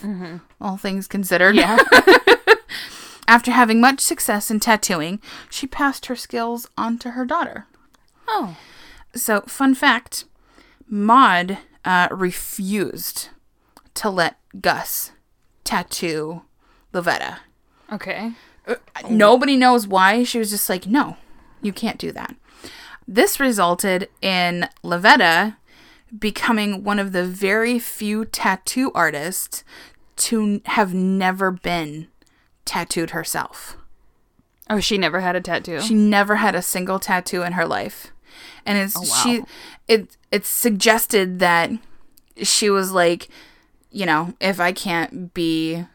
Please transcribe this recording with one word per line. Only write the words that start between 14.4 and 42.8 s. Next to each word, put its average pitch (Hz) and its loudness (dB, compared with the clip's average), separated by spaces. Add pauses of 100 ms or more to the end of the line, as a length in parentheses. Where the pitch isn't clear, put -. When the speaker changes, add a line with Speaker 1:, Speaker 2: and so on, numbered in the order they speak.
Speaker 2:
Gus - -4 (520)
tattoo 165 -6 (500)
Lavetta. 170 -4 (560)
Speaker 1:
Okay. 190 -8 (360)
Speaker 2:
Uh, 240 -4 (320)
nobody 240 6
knows 247 4
why. 196 4
She 240 -4
was 214 -2
just 202 -4
like, 185 -4
"No, 220 0 (440)
you 208 -4
can't - -6
do - -8
that." - -12 (720)
This 240 0
resulted 190 0 (140)
in 175 -2 (160)
Lavetta 185 4 (640)
becoming 208 -2
one 208 0
of 196 -4
the 180 -2
very 202 0
few 214 -6
tattoo - -2
artists 160 -4 (520)
to - 0
n-, 208 0
have 196 0
never 185 0
been 165 -6 (580)
tattooed 170 -4
herself. - -10 (960)
Speaker 1:
Oh, 208 0
she 202 -2
never 175 0
had 180 -2
a 180 -4
tattoo? 170 -6
Speaker 2:
She 220 0
never 208 4
had 208 0
a 180 -2
single 185 -4
tattoo 180 -4
in 175 -4
her 175 -2
life. - -8 (520)
And 202 0
it's, 196 -2
Speaker 1:
Oh, 175 -6
wow. - -2
Speaker 2:
she, 240 0 (440)
it, 220 2 (160)
it's 202 -2
suggested 202 0
that 170 2 (720)
she 208 0
was 190 0